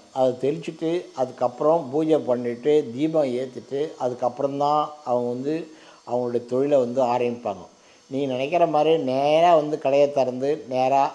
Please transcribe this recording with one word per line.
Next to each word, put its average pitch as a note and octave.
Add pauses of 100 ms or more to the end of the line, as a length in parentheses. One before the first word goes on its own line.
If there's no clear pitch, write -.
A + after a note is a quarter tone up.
(140)
அதை C3
தெளிச்சுட்டு, E3 (100)
அதுக்கப்புறம் C3+
பூஜை D#3
பண்ணிட்டு, B2
தீபம் D#3
ஏத்திட்டு, C3
அதுக்கப்புறம்தான் C#3 (160)
அவங்க B2
வந்து C#3 (440)
அவங்களுடைய B2
தொழிலை C3+
வந்து B2
ஆரம்பிப்பாங்க. A#2 (440)
நீ C#3
நினைக்கிற C#3+
மாதிரி D#3
நேரா D3+
வந்து D3+
கடையை C#3
திறந்து C3
நேரா C3